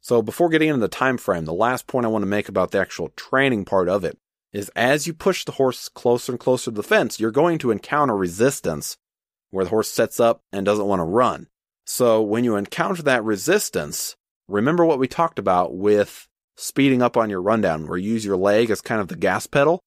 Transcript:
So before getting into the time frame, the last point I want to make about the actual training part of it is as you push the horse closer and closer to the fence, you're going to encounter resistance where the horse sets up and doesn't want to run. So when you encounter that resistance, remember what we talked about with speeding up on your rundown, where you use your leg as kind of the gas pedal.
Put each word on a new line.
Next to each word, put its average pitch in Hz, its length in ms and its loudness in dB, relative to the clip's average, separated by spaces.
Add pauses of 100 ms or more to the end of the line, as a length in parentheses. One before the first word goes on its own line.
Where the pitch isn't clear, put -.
So 117 220 2
before 165 260 0
getting 156 200 2
into 143 120 0
the 101 80 0
time 127 300 -2
frame, 87 260 -2
the 78 100 -6
last 120 320 0
point 123 180 -2
I 113 40 0
want 110 140 0
to 98 40 -2
make 101 220 -2
about 95 240 -2
the 98 80 2
actual 90 300 -6
training 131 540 0
part 92 240 2
of 95 140 0
it 82 160 -6 (340)
is 101 220 -8
as 143 320 0
you 165 80 -8
push 185 300 -2
the - 80 -10
horse - 360 -2
closer 123 440 0
and 120 80 -6
closer 127 240 0
to 117 100 -6
the 104 80 -6
fence, 185 380 0
you're 110 100 0
going 156 280 2
to 123 120 -2
encounter 127 460 0
resistance 92 800 -2 (540)
where 95 140 -2
the 87 60 -4
horse 107 180 0
sets - 300 -2
up 117 220 2 (100)
and 98 160 -4
doesn't 104 200 2
want 98 120 0
to 85 60 0
run. 104 420 0 (380)
So 117 360 2
when 110 220 0
you 113 140 2
encounter 165 480 -4
that 127 180 2
resistance, 104 920 -2 (320)
remember 135 360 2
what 156 140 2
we 131 80 0
talked - 320 -2
about 90 380 2
with 104 500 0 (300)
speeding 135 460 2
up 120 140 2
on 113 140 2
your 92 120 -4
rundown, 92 440 0
where 87 120 -4
you 104 160 -2
use 110 100 -4
your 98 120 0
leg 104 320 4
as 101 120 0
kind 113 200 -4
of 95 60 -2
the 85 100 -10
gas 95 300 0
pedal. 147 400 2